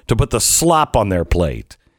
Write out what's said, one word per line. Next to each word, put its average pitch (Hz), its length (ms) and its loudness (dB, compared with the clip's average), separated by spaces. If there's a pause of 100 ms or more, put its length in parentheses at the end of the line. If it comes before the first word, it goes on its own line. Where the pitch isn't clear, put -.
to 120 100 -2
put - 140 0
the 113 100 -2
slop 160 560 0
on 104 120 2
their 87 160 -2
plate. 78 540 -4 (200)